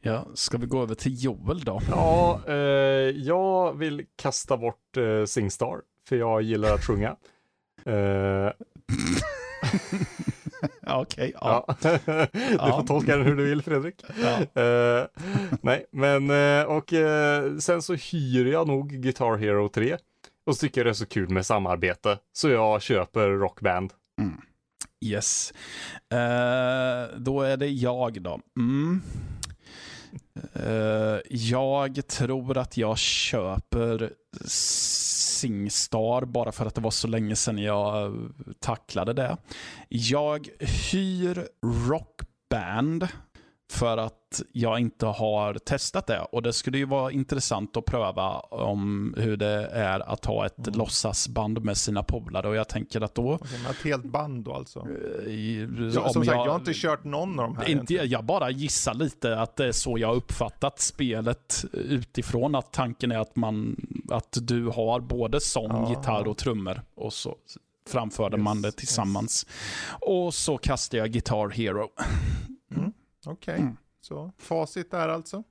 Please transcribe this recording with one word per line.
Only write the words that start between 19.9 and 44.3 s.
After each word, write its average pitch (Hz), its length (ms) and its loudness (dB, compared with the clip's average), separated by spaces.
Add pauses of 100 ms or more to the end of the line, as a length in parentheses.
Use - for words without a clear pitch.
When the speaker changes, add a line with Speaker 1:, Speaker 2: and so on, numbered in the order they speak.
Speaker 2:
Och 143 100 2
så - 60 -8
tycker 131 200 0
jag 113 40 4
det 117 60 6
är - 20 0
så 107 120 -2
kul 95 240 -2
med 95 160 2
samarbete, 92 720 2 (160)
så 160 160 2
jag 110 320 4
köper 107 480 2
Rockband. 95 640 0 (280)
Speaker 1:
Mm. 95 200 -4 (640)
Yes. - 480 -2 (560)
Eh, 123 1080 2
då 135 240 0
är 135 160 2
det 139 100 0
jag 123 540 0
då. 87 180 -6 (180)
Mm. 143 440 2 (1500)
Eh, 110 680 0 (100)
jag 135 800 0
tror 131 500 -2
att 123 200 -2
jag 110 200 2
köper 113 1160 0 (320)
Singstar - 1800 0
bara 120 260 -2
för 113 140 -4
att 107 100 -6
det 117 60 -2
var 110 100 0
så - 160 0
länge 110 280 0
sedan 110 220 0
jag 104 580 0 (440)
tacklade 107 540 -4
det. 131 240 0 (520)
Jag 147 600 0 (420)
hyr 180 560 0 (420)
Rockband 139 1160 -2 (640)
för 117 240 2
att - 440 -6 (100)